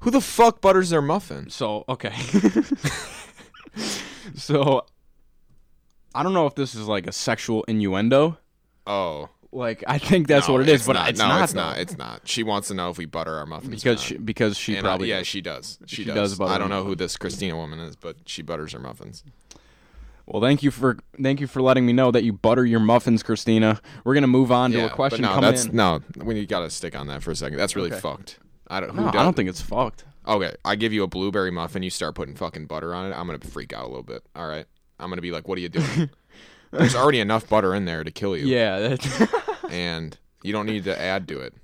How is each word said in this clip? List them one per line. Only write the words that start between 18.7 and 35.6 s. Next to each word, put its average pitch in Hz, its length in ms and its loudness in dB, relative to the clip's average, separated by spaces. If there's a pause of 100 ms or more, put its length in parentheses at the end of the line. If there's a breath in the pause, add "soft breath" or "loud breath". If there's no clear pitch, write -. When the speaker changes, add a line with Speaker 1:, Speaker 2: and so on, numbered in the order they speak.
Speaker 1:
her 60 80 -14
muffins. - 420 -16 (1040 soft breath)
Speaker 2:
Well, 104 160 -2
thank 139 220 4
you 139 80 2
for, 123 260 0 (240)
thank 135 180 2
you 143 60 -4
for 131 160 -6
letting 131 240 6
me 120 60 4
know 127 180 6
that 117 140 4
you 113 80 2
butter 113 340 4
your 117 140 4
muffins, 113 420 4
Christina. 110 580 2 (240 loud breath)
We're 131 100 2
gonna 143 120 4
move 127 240 6
on 123 220 4
to 110 60 2
Speaker 1:
Yeah, 87 80 2
Speaker 2:
a - 40 -2
question 117 320 0
Speaker 1:
but 107 60 2
no, 95 60 2
Speaker 2:
coming 98 160 6
Speaker 1:
that's, 127 160 2
Speaker 2:
in. 110 100 -2
Speaker 1:
no, 87 240 4 (160)
we 107 300 -4
gotta 87 240 -4
stick - 280 -10
on 71 100 -10
that 71 140 -8
for - 80 -6
a 76 60 -4
second. 71 220 -6
That's 95 180 -2
really 90 160 -2
Speaker 2:
Okay. 95 80 -8
Speaker 1:
fucked. - 400 -10 (260)
I 95 140 -4
don't, 87 100 -6
who 185 120 -4
Speaker 2:
No, - 60 0
I - 40 0
Speaker 1:
does 202 100 4
Speaker 2:
don't 170 140 4
think 95 140 0
it's 87 120 -10
fucked. 113 420 -4 (220)
Speaker 1:
Okay, 101 280 0 (100)
I 101 100 0
give 107 200 -2
you 104 80 2
a 95 40 0
blueberry 92 440 -2
muffin, 87 320 -6
you 92 80 -6
start 78 240 -6
putting 71 200 -10
fucking 80 300 -8
butter 80 300 -8
on 95 180 -8
it, - 20 -10
I'm 85 120 -8
gonna 80 140 -8
freak - 340 -12
out 58 100 -10
a 60 40 -10
little 64 140 -12
bit, 62 200 -14 (120)
all 82 140 -10
right? 76 160 -8 (340)
I'm 90 120 -12
gonna 90 100 -8
be 85 120 -8
like, 80 140 -8
"What 92 120 -4
are - 20 -6